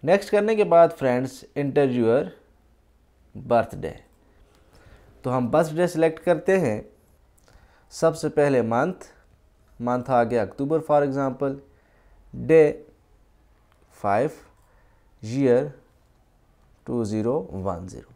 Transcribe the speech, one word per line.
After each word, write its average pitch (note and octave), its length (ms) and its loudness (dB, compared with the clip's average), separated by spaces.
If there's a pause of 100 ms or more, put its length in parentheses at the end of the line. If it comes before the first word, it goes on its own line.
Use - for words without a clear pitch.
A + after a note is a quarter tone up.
नेक्स्ट G3 260 2
करने G#3 260 2
के G#3 80 2
बाद E3+ 280 6
फ्रेंड्स, B2+ 540 -4 (120)
enter C#3+ 320 0
your A#2+ 300 2 (1160)
birthday। A2+ 580 -4 (1300)
तो C3 60 -6
हम B2 220 -2
बर्थडे D#3+ 360 0
सिलेक्ट D#3+ 320 -2
करते F3 380 0
हैं। A#2 280 -2 (1080)
सबसे D#3+ 360 -2
पहले C#3+ 320 2
मंथ, A#2+ 480 -4 (680)
मंथ B2 300 -4
आ A#2+ 140 4
गया A#2 180 0
अक्टूबर C#3 400 -4
for D3 220 2
example, C3+ 520 -4 (800)
डे D3+ 520 4 (1120)
फ़ाइव, A2 340 0 (920)
ईयर C3 480 0 (1160)
टू A#2+ 200 -4
ज़ीरो A2 320 -2 (140)
वन F#2 360 -8
ज़ीरो। - 280 -20